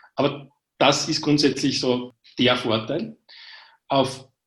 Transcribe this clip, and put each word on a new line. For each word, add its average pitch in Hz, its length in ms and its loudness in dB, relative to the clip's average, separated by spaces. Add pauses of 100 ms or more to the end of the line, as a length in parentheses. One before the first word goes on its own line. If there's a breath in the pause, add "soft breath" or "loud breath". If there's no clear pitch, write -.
(160 soft breath)
Aber 139 340 -4 (280)
das 143 320 2
ist 151 120 -4
grundsätzlich 143 580 0
so 123 340 -2 (260)
der 123 160 4
Vorteil. 127 600 -4 (720 loud breath)
Auf 135 400 -2 (180)